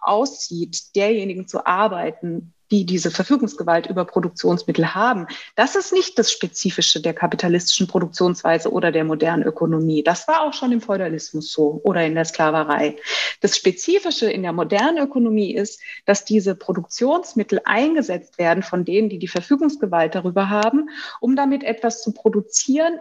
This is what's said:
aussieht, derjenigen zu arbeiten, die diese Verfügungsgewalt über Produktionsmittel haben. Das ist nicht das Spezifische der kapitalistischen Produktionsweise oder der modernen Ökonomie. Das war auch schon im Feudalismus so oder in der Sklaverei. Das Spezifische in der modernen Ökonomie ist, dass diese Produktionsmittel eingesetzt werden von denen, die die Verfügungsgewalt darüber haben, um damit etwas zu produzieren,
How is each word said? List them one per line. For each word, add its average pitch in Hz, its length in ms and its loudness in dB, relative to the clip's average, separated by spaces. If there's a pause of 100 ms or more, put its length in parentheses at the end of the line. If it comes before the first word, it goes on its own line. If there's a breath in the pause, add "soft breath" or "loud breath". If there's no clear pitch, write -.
aussieht, 196 960 -2
derjenigen 196 520 0
zu - 180 -6
arbeiten, 175 840 -2 (200)
die 202 120 4
diese 175 280 -2
Verfügungsgewalt 180 760 0
über 180 180 -2
Produktionsmittel 175 880 0
haben. 202 360 0 (260 loud breath)
Das 262 220 2
ist 370 160 -2
nicht 370 260 0
das - 140 4
Spezifische - 680 -2
der 160 140 -2
kapitalistischen 175 720 0
Produktionsweise 175 840 0
oder 170 180 0
der 160 140 2
modernen 160 400 0
Ökonomie. 160 580 0
Das 170 240 0
war 311 160 2
auch 294 100 -2
schon 254 200 -2
im 233 80 2
Feudalismus 160 720 -4
so 156 320 2
oder 175 200 2
in 160 120 0
der 165 80 2
Sklaverei. 151 720 0 (440 loud breath)
Das - 160 2
Spezifische 320 720 0
in 190 140 -2
der 175 100 -2
modernen 208 460 0
Ökonomie 226 560 2
ist, - 260 -4 (260 loud breath)
dass 196 180 2
diese 196 320 2
Produktionsmittel 208 1080 -2
eingesetzt 240 720 0
werden 175 280 2
von 180 200 -2
denen, 202 260 2
die 175 100 -8
die 180 80 -6
Verfügungsgewalt 196 880 0
darüber 185 340 0
haben, 247 400 2 (300 loud breath)
um 254 160 2
damit 277 260 2
etwas 226 400 -4
zu 214 100 -2
produzieren, 269 880 0